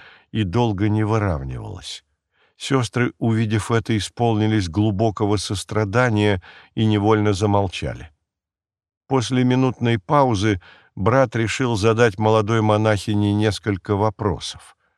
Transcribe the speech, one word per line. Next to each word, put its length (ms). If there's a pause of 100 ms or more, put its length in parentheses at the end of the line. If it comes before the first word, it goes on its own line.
(300)
и 140
долго 440
не 160
выравнивалась. 1000 (520)
Сёстры, 640
увидев 520
это, 260
исполнились 720
глубокого 680
сострадания 1040 (320)
и 100
невольно 480
замолчали. 760 (1000)
После 360
минутной 540
паузы 600 (340)
брат 420
решил 400
задать 420
молодой 420
монахине 720
несколько 640
вопросов. 800 (220)